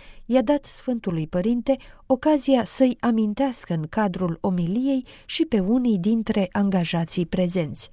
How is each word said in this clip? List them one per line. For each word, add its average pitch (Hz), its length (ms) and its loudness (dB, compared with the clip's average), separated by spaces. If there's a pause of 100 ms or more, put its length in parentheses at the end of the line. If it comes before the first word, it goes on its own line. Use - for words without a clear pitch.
(260)
i-a 254 160 4
dat 285 220 0
Sfântului 185 600 -4
Părinte 233 500 0 (300)
ocazia 262 580 2
să-i 254 360 2
amintească 226 720 0
în 156 140 -2
cadrul 185 520 -2
omiliei 208 680 0 (200)
și - 180 -2
pe 277 140 0
unii 220 400 2
dintre 214 540 0
angajații 180 720 0
prezenți. 180 680 -4